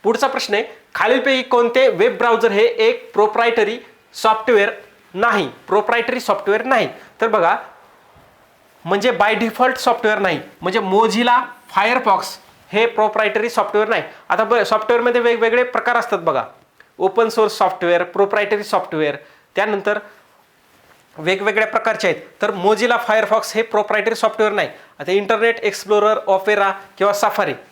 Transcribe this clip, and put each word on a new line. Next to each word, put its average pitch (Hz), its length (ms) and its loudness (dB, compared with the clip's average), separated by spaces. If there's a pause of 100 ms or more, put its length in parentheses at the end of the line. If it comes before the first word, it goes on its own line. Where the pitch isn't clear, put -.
पुढचा 226 240 0
प्रश्न 262 260 -4
आहे, 214 100 0 (320)
खालीलपैकी 262 460 2
कोणते 254 460 2
वेब 220 300 2
ब्राउझर 226 340 2
हे 202 120 4
एक 233 500 0
प्रोप्रायटरी 226 680 0 (340)
सॉफ्टवेअर 214 560 2 (440)
नाही? 202 360 0 (180)
प्रोप्रायटरी 233 520 0
सॉफ्टवेअर 214 440 -2
नाही. 233 260 0 (320)
तर 226 60 0
बघा, 202 280 2 (1300)
म्हणजे 202 260 0
by 208 240 2
default 247 400 0
सॉफ्टवेअर 220 440 0
नाही, 175 200 0 (220)
म्हणजे 185 180 -2
Mozilla 226 600 2 (380)
Firefox 220 460 2 (500)
हे 220 120 2
प्रोप्रायटरी 214 640 0
सॉफ्टवेअर 214 400 0
नाही. 190 140 -2 (260)
आता 214 140 0
बरं, 214 200 2
सॉफ्टवेअरमध्ये 240 580 0
वेगवेगळे 233 420 2
प्रकार 247 320 -2
असतात 220 240 -2
बघा, 143 240 -2 (540)
ओपन 202 320 0
सोर्स 220 280 0
सॉफ्टवेअर, 180 460 0
प्रोप्रायटरी 202 600 0
सॉफ्टवेअर, 156 520 -2 (400)
त्यानंतर 208 440 -2 (1160)
वेगवेगळ्या 202 500 0
प्रकारचे 214 400 -2
आहेत. 160 140 -2 (200)
तर 208 100 -2
Mozilla 214 460 0 (120)
Firefox 214 300 2 (160)
हे 220 60 0
प्रोप्रायटरी 214 540 -2
सॉफ्टवेअर 214 380 0
नाही. 170 160 -2 (300)
आता 156 120 -6
इंटरनेट 220 480 0
एक्सप्लोरर, 208 580 0 (100)
Opera 196 440 0 (260)
किंवा 202 240 2
Safari 196 320 0 (180)